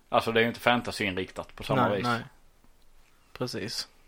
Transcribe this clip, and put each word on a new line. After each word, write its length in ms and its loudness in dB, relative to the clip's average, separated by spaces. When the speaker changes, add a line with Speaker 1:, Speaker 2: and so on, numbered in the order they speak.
Speaker 1:
Alltså, 220 2
det 80 4
är 20 8
ju 60 4
inte 120 -4
fantasyinriktat 960 0
på 80 -12
samma 240 2
Speaker 2:
Nej, 100 0
Speaker 1:
vis. 80 -2
Speaker 2:
nej. 160 0
Precis. 500 -6